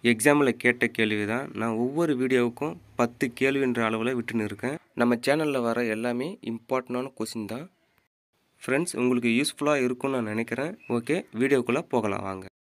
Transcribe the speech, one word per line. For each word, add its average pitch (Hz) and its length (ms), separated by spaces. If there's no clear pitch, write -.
எக்ஸாமில் 139 380
கேட்ட 120 240
கேள்வி 107 360
தான். 131 120
நான் 113 220
ஒவ்வொரு 151 380
வீடியோவுக்கும் 127 540
பத்து 120 260
கேள்வின்ற 135 480
அளவுல 113 300
விட்டுன்னு 113 320
இருக்கேன். 123 280
நம்ம 120 260
சேனல்ல 143 400
வர 117 180
எல்லாமே 120 320
இம்பார்ட்டன்டான 127 680
கொஸ்டின் 110 340
தான். 143 140
ஃப்ரெண்ட்ஸ், 143 400
உங்களுக்கு 120 340
யூஸ்ஃபுல்லா 143 380
இருக்கும்னு 127 340
நான் 110 140
நினைக்கிறேன். 120 420
ஓகே, 139 220
வீடியோக்குள்ள 131 400
போகலாம் 101 340
வாங்க. 95 220